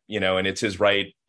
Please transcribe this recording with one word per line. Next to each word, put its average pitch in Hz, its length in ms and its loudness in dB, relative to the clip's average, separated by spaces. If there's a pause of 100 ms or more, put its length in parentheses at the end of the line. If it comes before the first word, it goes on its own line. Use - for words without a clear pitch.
you 104 120 -6
know, 95 180 2
and 95 100 0
it's 95 140 -4
his 98 180 -2
right 101 360 2 (140)